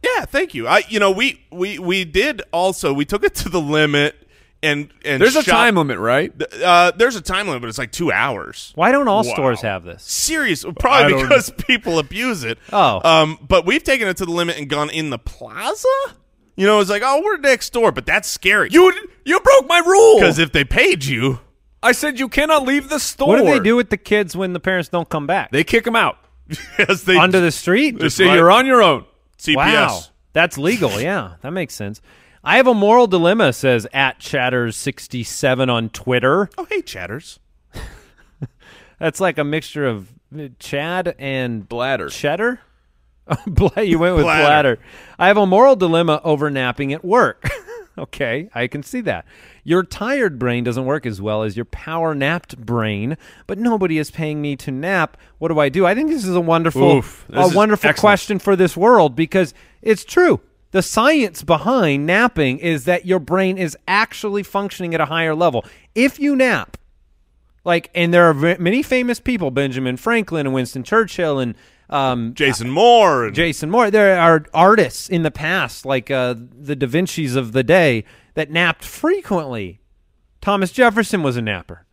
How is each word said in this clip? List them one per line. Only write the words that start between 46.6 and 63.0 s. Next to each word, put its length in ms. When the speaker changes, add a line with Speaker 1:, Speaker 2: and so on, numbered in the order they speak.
Speaker 3:
at 120
work." 500
<laughs> 40
Okay, 560
I 140
can 140
see 200
that. 240
"Your 180
tired 560
brain 260
doesn't 220
work 180
as 160
well 220
as 140
your 100
power 480
napped 420
brain, 600
but 120
nobody 400
is 120
paying 300
me 160
to 140
nap. 480
What 120
do 120
I 80
do?" 160
I 100
think 140
this 160
is 100
a 60
wonderful, 500
Speaker 2:
Oof, 380
this 100
Speaker 3:
a 120
Speaker 2:
is 40
Speaker 3:
wonderful 360
Speaker 2:
excellent. 100
Speaker 3:
question 380
for 180
this 220
world 360
because 380
it's 240
true. 340
The 100
science 640
behind 640
napping 540
is 260
that 180